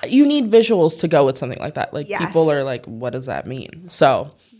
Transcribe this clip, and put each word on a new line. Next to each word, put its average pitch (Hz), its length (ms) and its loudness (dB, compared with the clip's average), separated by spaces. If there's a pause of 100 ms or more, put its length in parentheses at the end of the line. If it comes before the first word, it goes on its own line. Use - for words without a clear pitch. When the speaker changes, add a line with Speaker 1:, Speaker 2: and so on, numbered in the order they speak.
Speaker 1:
you 277 180 6
need 285 260 0
visuals 214 500 4
to 175 60 -2
go 156 180 4
with 131 120 0
something 127 220 -8
like - 160 -10
that. - 180 -6
Like, 143 140 -10
people 165 400 0
Speaker 2:
Yes. 151 80 2
Speaker 1:
are 139 80 -2
like, 127 240 -8
"What 120 260 -8
does 131 140 -10
that 76 200 -6
mean?" 131 400 -14
So 135 440 2 (280)